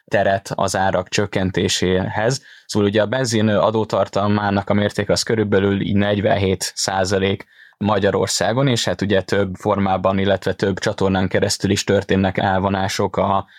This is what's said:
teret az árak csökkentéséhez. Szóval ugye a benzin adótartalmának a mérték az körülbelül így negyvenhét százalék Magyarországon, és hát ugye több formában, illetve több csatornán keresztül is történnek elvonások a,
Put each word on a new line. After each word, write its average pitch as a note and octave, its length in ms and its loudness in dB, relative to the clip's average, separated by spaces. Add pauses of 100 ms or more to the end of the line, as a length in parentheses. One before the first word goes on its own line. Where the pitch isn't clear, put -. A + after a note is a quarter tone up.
teret G2 500 0
az G2 220 -2
árak F#2 320 0
csökkentéséhez. F#2+ 1300 0 (240)
Szóval G#2 220 0
ugye G#2 140 2
a G#2 40 0
benzin A2+ 420 0
adótartalmának G#2 1200 0
a G2+ 40 2
mérték G#2 340 0
az F2+ 140 2
körülbelül G2+ 580 2
így - 160 -2
negyvenhét G2+ 800 0
százalék F#2+ 720 -2 (300)
Magyarországon, G2+ 920 0
és A#2 160 0
hát F#2+ 180 -2
ugye F#2+ 200 2
több G2+ 320 -2
formában, G2 640 0
illetve G2 340 0
több G2 260 -2
csatornán F#2+ 500 0
keresztül G2+ 420 0
is F#2+ 140 0
történnek F#2+ 540 0
elvonások F#2+ 800 -2
a, F#2+ 300 0 (120)